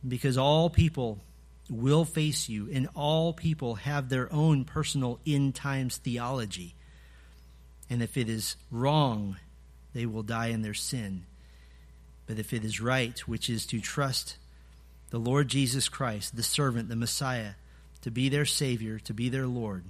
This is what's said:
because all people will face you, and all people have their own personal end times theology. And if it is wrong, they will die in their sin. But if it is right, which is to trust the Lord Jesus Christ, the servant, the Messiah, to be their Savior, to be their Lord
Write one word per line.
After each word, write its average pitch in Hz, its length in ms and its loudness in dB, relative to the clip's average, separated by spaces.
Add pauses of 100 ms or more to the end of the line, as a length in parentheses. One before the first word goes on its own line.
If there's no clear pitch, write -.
because 123 280 2
all 151 320 6
people 135 540 2 (480)
will 139 360 4
face 156 420 0
you, 107 240 -4
and 131 220 0
all 160 380 2
people 151 440 -2
have 139 320 -2
their 127 240 0
own 151 320 6
personal 131 600 -2
end 139 300 2
times 135 440 -4
theology. 120 760 -4 (1120)
And 120 140 0
if 113 140 -4
it 120 120 0
is 113 280 -4 (160)
wrong, 117 640 2 (560)
they 120 140 -4
will 110 180 -4
die 113 240 -2
in 113 140 -2
their 107 120 -4
sin. 98 520 -6 (1000)
But 113 120 -6
if 107 140 -6
it 113 120 -2
is 101 160 -4
right, 123 400 2
which - 300 -4
is 113 160 -2
to 117 140 -2
trust - 560 -2 (760)
the 120 80 -4
Lord 127 300 4
Jesus 131 400 2
Christ, 113 480 -4
the 117 60 -4
servant, 117 460 0
the 113 80 -4
Messiah, 117 540 -2 (520)
to 120 80 -6
be 123 180 2
their 143 160 4
Savior, 113 560 -2
to - 140 -8
be 120 140 -2
their 131 180 -2
Lord 110 440 -4